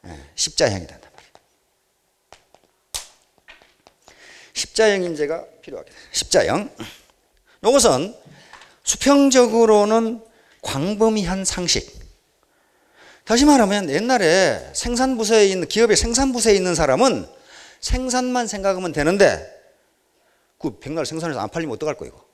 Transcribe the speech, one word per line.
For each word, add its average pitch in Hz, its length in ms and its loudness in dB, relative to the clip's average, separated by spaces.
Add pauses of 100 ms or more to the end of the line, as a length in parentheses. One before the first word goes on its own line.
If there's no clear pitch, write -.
예, 80 140 -18 (140)
십자형이 98 520 -4
된단 - 280 -20
말이에요. - 180 -20 (3250)
십자형 208 500 0
인재가 156 400 -6 (180)
필요하게 127 280 -18
돼요. - 100 -20 (120)
십자형. 147 580 0 (920)
요것은 226 500 2 (680)
수평적으로는 226 1400 2 (400)
광범위한 190 840 -2
상식, - 560 -4 (1300)
다시 240 140 2
말하면 208 460 4
옛날에 175 840 0
생산부서에 226 720 0
있는, 185 220 -2
기업의 214 280 2
생산부서에 240 560 0
있는 185 220 0
사람은 147 540 0 (500)
생산만 254 680 -4
생각하면 190 420 -4
되는데 151 580 2 (1080)
그 131 220 -10
백날 147 260 -8
생산해서 160 320 -8
안 101 100 -6
팔리면 156 280 -8
어떡할 151 180 -6
거야, - 140 -16
이거? - 260 -20